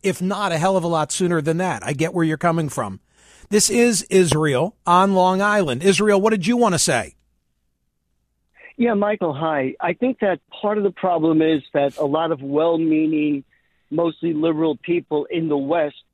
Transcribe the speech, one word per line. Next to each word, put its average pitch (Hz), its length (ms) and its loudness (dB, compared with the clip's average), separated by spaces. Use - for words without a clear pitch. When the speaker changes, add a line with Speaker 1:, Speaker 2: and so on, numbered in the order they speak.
Speaker 1:
if 190 200 -2
not 196 300 -2
a 160 60 -2
hell 190 200 2
of 165 60 -2
a 170 40 -2
lot 156 240 -2
sooner 170 300 0
than 160 160 -2
that. 175 260 -4
I 147 80 -4
get 156 220 -2
where 170 100 0
you're 156 140 -2
coming 165 320 0
from. 101 300 -8
This 208 180 2
is 240 360 2
Israel 156 720 2
on 185 260 4
Long 185 300 2
Island. 180 420 0
Israel, 196 340 4
what 214 120 2
did 190 160 -2
you 240 100 2
want 226 180 2
to 147 40 0
say? 123 360 -2
Speaker 2:
Yeah, 233 160 2
Michael, 202 400 -2
hi. 147 460 -2
I 175 120 -2
think 247 280 -4
that 185 200 0
part 214 160 -2
of 202 60 -2
the 196 60 0
problem 165 520 0
is 156 200 0
that 143 240 0
a 151 80 -2
lot 160 260 0
of 139 80 -6
well-meaning, 156 1040 0
mostly 165 420 -2
liberal 156 440 0
people 156 500 -4
in 165 220 -4
the 147 100 0
West 147 380 -2